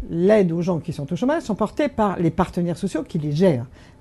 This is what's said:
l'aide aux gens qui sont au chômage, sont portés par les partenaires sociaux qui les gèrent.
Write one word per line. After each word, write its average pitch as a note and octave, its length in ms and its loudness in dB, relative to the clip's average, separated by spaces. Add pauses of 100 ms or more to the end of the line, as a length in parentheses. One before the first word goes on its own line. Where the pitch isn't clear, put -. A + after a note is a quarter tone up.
l'aide F#3 420 4
aux E3+ 100 -2
gens E3+ 180 -2
qui - 120 -8
sont C#3+ 220 -8
au - 20 -2
chômage, C#4+ 280 0
sont G#3 120 -4
portés - 320 -2
par G#3 320 -2
les E3+ 100 2
partenaires F3 460 -2
sociaux - 280 -4
qui - 160 -6
les D3+ 120 -4
gèrent. D3 340 2 (360)